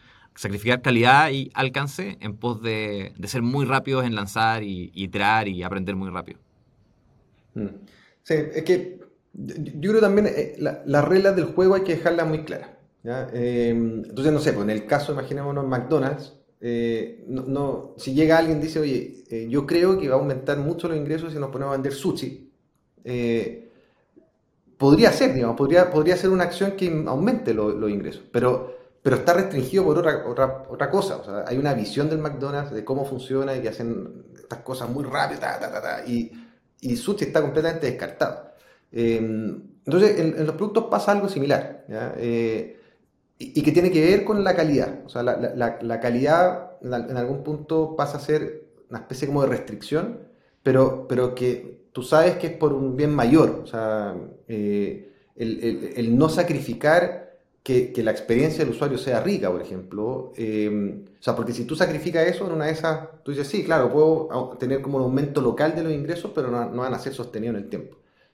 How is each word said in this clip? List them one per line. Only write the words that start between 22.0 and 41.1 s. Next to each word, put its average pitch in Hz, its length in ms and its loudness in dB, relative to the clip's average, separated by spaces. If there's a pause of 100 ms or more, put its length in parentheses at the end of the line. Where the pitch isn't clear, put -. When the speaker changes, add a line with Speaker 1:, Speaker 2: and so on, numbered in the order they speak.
Speaker 2:
eh, 117 680 -2 (1080)
podría 160 340 8
ser, - 220 2
digamos, 117 240 0
podría, 170 320 6
podría 156 260 4
ser 190 140 0
una 185 140 4
acción 196 300 -2
que 165 340 -2
aumente 165 460 0
lo-, 107 180 0
los 107 180 -2
ingresos, - 420 -6
pero, 123 460 0 (240)
pero 131 140 4
está 175 180 4
restringido 180 520 0
por 147 120 4
otra, 147 300 0
otra, 120 420 -2
otra - 220 -4
cosa. - 260 0
O - 60 -14
sea, 101 240 -8
hay 123 100 -2
una 143 160 0
visión 135 360 -2
del 156 100 -2
McDonald's 143 520 -6
de 107 120 -6
cómo 135 220 -4
funciona 135 500 -4
y 120 60 -4
que 110 80 -2
hacen 113 560 -8 (100)
estas - 240 -14
cosas 127 300 -8
muy 139 160 -4
rápido, 143 340 -2
ta, - 180 -4
ta, - 140 -8
ta, - 100 -6
ta, - 240 -6
y, 120 260 -2 (500)
y 120 140 -2
sushi 202 300 -2
está 156 160 2
completamente 156 460 0
descartado. - 640 -4 (400)
Eh, 117 260 0
entonces, 113 1040 0
en, 160 180 0
en 156 80 0
los 156 100 -2
productos 214 300 0
pasa 202 280 2